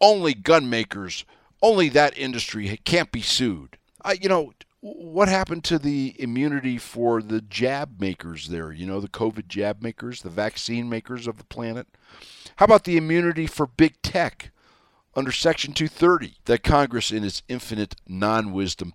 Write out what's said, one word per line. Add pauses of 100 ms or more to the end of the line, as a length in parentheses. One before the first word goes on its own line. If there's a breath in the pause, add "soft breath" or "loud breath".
only
gun
makers, (380 soft breath)
only
that
industry
can't
be
sued. (260)
I,
you
know, (280)
what
happened
to
the
immunity
for
the
jab
makers
there?
You
know,
the
covid
jab
makers,
the
vaccine
makers
of
the
planet? (680 loud breath)
How
about
the
immunity
for
big
tech (640 soft breath)
under
Section
two
thirty
that
Congress
in
its
infinite (100)
non-wisdom